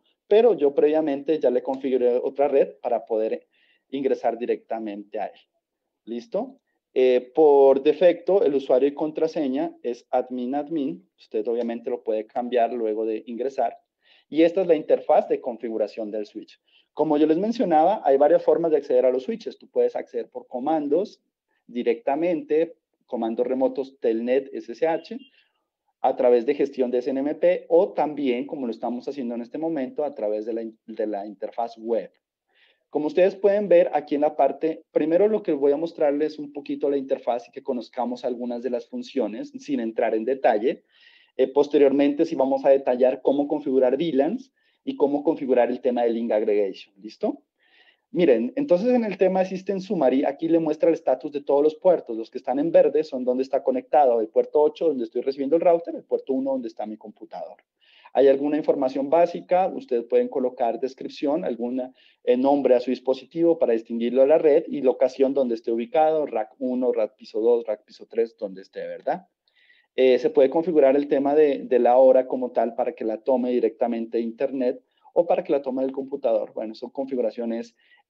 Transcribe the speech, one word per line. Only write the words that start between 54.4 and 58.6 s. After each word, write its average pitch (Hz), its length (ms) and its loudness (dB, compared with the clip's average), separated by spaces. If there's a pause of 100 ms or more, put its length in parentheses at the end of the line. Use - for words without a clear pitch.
ocho, 151 260 0
donde 131 180 -2
estoy 120 160 -6
recibiendo 135 340 -2
el 165 60 0
router, 170 340 0
el - 80 -14
puerto 123 300 -4
uno, 135 180 -4
donde 127 160 -6
está 110 180 -10
mi 107 120 -10
computador. 104 580 -16 (560)
¿Hay 131 160 4
alguna 143 300 2
información 143 520 -2